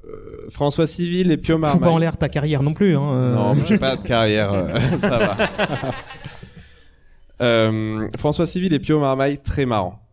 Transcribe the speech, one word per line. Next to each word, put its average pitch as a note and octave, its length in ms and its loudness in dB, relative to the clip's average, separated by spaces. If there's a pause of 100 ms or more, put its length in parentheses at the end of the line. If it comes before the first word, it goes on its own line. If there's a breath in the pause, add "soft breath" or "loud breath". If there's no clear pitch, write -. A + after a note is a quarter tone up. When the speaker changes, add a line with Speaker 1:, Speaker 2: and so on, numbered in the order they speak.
Speaker 1:
euh, - 420 -16
François C#3+ 380 0
Civil F3 420 0
et D#3 80 4
Pio - 180 0
Speaker 2:
Fous D#3+ 60 0
Speaker 1:
Marmaille. D#3 200 2
Speaker 2:
pas F3 80 4
en E3 100 4
l'air E3 180 -2
ta C#3+ 120 -2
carrière D3 340 0
non D3 100 0
plus, F#3 220 4
hein, C#3+ 160 0
euh. B2+ 240 2
Speaker 1:
Non, G#2 280 2
j'ai G3+ 140 2
pas C3 200 0
de - 40 -10
carrière, G#2+ 520 2
euh, F#2+ 260 0 (100)
<laughs> E3+ 100 0
ça D#3+ 200 2
va. - 180 2 (2000 loud breath)
Euh, A2 600 0 (160)
François D#3 300 0
Civil F3+ 260 -2
et - 60 2
Pio D#3 200 0
Marmaille, C#3 400 0
très - 260 -4
marrant. G2+ 360 -2 (120)